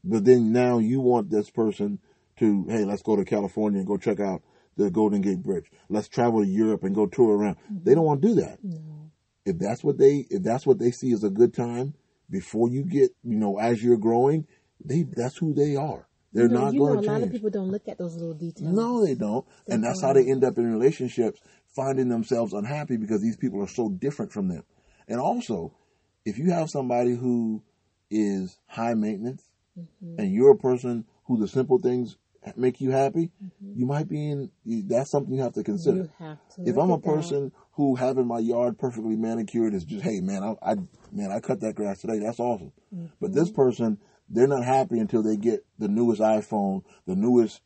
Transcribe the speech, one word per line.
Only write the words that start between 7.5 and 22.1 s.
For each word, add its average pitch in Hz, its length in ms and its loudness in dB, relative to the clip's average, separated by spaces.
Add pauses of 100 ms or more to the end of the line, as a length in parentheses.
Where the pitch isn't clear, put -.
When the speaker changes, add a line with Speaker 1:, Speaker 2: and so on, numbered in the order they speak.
Speaker 2:
Mm-hmm. 202 260 -12
Speaker 1:
They 123 140 6
don't 165 80 4
wanna 147 160 2
do 214 160 2
that. - 260 -2
Speaker 2:
No. 156 480 -12 (340)
Speaker 1:
If 85 140 -4
that's 101 240 -4
what - 160 0
they, 139 320 6
if 92 140 -4
that's 120 200 -2
what 127 140 4
they 120 140 2
see 127 200 -2
as 107 120 0
a 104 40 0
good 117 260 4
time 123 400 -4 (360)
before 110 400 -2
you 135 140 -4
get, 139 260 2 (140)
you 117 120 -2
know, 101 220 0
as 113 240 0
you're 120 140 6
growing, 127 500 2 (380)
they, 156 260 0
that's - 280 -6
who 160 160 -2
they 143 200 2
are. 139 320 -6 (260)
They're 117 140 4
Speaker 2:
You 117 80 4
know, 120 120 2
Speaker 1:
not 123 80 0
Speaker 2:
you - 60 2
know, 143 60 6
Speaker 1:
gonna - 140 2
Speaker 2:
a - 20 -2
lot 208 140 0
of - 60 0
Speaker 1:
change. 190 100 -2
Speaker 2:
people 214 180 -4
don't 190 220 -4
look 208 160 -8
at 190 100 -12
those 170 160 -8
little 165 200 -8
details. 160 420 -6
Speaker 1:
No, 233 280 2
they 143 120 2
don't. 107 280 -4 (220)
Speaker 2:
They 117 80 -2
Speaker 1:
And 110 80 2
that's 123 200 -2
Speaker 2:
don't. 135 140 2
Speaker 1:
how 131 60 6
they 127 80 2
end 131 140 2
up 123 120 0
in 117 140 0
relationships, 120 680 0 (340)
finding 131 340 0
themselves 113 440 -2